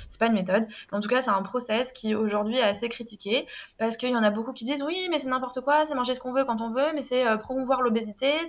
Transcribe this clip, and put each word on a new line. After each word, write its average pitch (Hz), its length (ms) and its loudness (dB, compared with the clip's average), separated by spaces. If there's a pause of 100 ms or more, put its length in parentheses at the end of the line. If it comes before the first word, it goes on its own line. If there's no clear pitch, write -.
c'est - 120 -20
pas 226 60 4
une 233 80 4
méthode, 196 340 2 (240)
mais 202 60 -2
en - 40 0
tout 202 60 -6
cas, 254 140 2
c'est - 80 -2
un 196 140 2
process 240 480 -2
qui, 214 240 -2
aujourd'hui, 214 420 0
est 247 60 4
assez 202 260 0
critiqué, 226 560 -4 (320)
parce 226 200 0
qu'il 254 120 -2
y 247 60 2
en 226 80 4
a 208 80 6
beaucoup 226 200 -4
qui - 140 -10
disent, « 277 220 -2
Oui, 359 240 -2
mais 302 80 2
c'est 262 100 -6
n'importe 254 320 -2
quoi, 294 240 4
c'est 302 80 -6
manger 247 220 0
ce 254 40 -12
qu'on 254 140 -6
veut 269 100 4
quand 233 160 0
on 226 120 -4
veut, 277 240 2
mais 277 80 -4
c'est, 254 240 0
euh, 220 100 4
promouvoir 254 460 0
l'obésité, 226 480 2 (180)